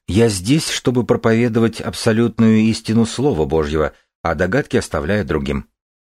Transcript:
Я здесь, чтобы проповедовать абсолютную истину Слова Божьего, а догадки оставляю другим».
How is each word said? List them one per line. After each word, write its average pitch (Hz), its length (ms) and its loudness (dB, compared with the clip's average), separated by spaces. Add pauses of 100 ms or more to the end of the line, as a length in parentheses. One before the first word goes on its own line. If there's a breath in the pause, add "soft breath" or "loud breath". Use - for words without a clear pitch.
Я 110 220 4
здесь, 104 400 -2
чтобы 123 360 -2
проповедовать 113 760 0
абсолютную 110 800 2
истину 110 460 0
Слова 113 400 -2
Божьего, 76 480 0 (280 soft breath)
а 82 140 -2
догадки 95 420 -2
оставляю 92 480 -2
другим». 69 420 -4 (420)